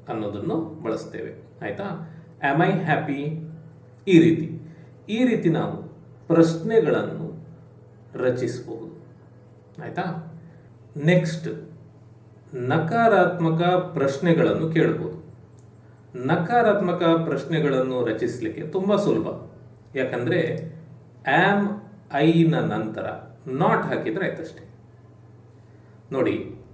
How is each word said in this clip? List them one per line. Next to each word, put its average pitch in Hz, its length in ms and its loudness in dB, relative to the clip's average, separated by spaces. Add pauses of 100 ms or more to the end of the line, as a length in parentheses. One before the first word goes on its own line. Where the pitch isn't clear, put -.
ಅನ್ನೋದನ್ನು 107 760 -6
ಬಳಸ್ತೇವೆ. - 480 -8 (340)
ಆಯ್ತಾ? - 540 -10 (340)
"Am 156 80 2
I 190 80 2
happy?" 143 520 -2 (840)
ಈ 175 120 8
ರೀತಿ, - 420 2 (480)
ಈ 233 140 0
ರೀತಿ 214 260 2
ನಾವು 156 340 -2 (440)
ಪ್ರಶ್ನೆಗಳನ್ನು - 1200 2 (680)
ರಚಿಸಬಹುದು. - 880 -4 (800)
ಆಯ್ತಾ? 185 220 -8 (1000)
ನೆಕ್ಸ್ಟ್, - 440 2 (1040)
ನಕಾರಾತ್ಮಕ 165 1080 2 (320)
ಪ್ರಶ್ನೆಗಳನ್ನು 160 760 2
ಕೇಳ್ಬೋದು. - 540 0 (920)
ನಕಾರಾತ್ಮಕ 175 880 2
ಪ್ರಶ್ನೆಗಳನ್ನು 139 1000 0
ರಚಿಸಲಿಕ್ಕೆ 107 560 -4
ತುಂಬ 190 340 0
ಸುಲಭ. 120 320 2 (680)
ಯಾಕಂದ್ರೆ 131 760 -2 (800)
"am 202 120 2 (640)
I"ನ 165 340 6
ನಂತರ 107 460 -4 (420)
not 175 360 0
ಹಾಕಿದ್ರೆ - 460 -4
ಆಯ್ತಷ್ಟೇ. - 400 -12 (1400)
ನೋಡಿ, 127 440 -2 (180)